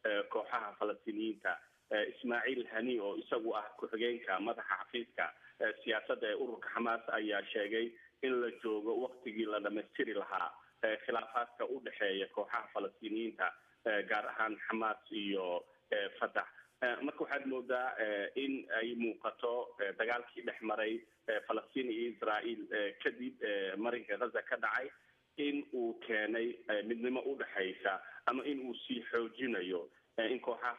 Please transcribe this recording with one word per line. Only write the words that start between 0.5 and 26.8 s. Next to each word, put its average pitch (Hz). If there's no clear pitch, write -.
Falastiiniyiinta. 104
Eh, 107
Ismaaciil 120
Hani, 117
oo 101
isagu 113
ah 107
ku-xigeenka 113
madaxa 104
xafiiska, 98
eh, 110
siyaasadda 113
ee 104
ururka 117
Xamaas, 113
ayaa 107
sheegay 113
in 127
la 120
joogo 107
waqtigii 113
la 107
dhammaystiri 104
lahaa, 95
eh, 110
khilaafaadka 117
u 131
dhexeeya 98
kooxaha 107
Falastiiniyiinta, 110
eh, 104
gaar 107
ahaan 110
Xamaas 110
iyo, 95
eh, 101
Fatah. 107
Eh, 123
marka 147
waxaad 139
moodaa, 127
eh, 104
in 135
ay 117
muuqato, 117
eh, 101
dagaalkii 120
dhex -
maray, 110
eh, 107
Falastiin 120
iyo 117
Israa'iil, 107
eh, 101
kadib, 123
eh, 98
marinka 113
Gaza 110
ka -
dhacay, 117
in 143
uu 117
keenay, 117
eh, 104